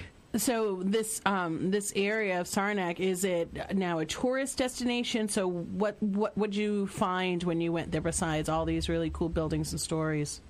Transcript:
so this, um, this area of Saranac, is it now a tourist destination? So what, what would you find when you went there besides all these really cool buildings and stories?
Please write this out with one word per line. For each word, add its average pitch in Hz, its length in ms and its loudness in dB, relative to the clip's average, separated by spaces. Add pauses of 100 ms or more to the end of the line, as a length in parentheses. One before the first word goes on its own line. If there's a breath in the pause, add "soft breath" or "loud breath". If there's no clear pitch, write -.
(340 loud breath)
so 220 480 2
this, 220 440 0
um, 180 440 2
this 202 240 0
area 202 460 0
of 175 80 -4
Saranac, 196 500 0
is 185 260 0
it 170 520 -2
now 175 220 2
a 156 80 0
tourist 262 500 0
destination? 240 720 0
So 202 180 2
what, 185 560 -2
what 208 360 0
would 202 180 0
you 208 300 2
find 185 560 0
when 165 180 2
you 170 100 2
went 165 220 -2
there 156 80 0
besides 156 480 0
all 160 160 0
these 165 240 0
really 165 240 0
cool 165 160 -2
buildings 160 440 0
and 156 80 -4
stories? 156 680 -2